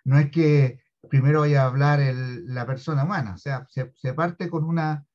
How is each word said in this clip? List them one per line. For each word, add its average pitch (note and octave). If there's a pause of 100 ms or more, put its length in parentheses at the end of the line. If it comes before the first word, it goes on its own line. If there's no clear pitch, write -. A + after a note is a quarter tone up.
no C3+
es D3
que D3 (260)
primero C#3+
vaya D3
a C3
hablar C#3+
el, B2+
la B2
persona C3+
humana, D3
o F2
sea, C3+
se, C3
se C3
parte E3+
con D#3+
una D#3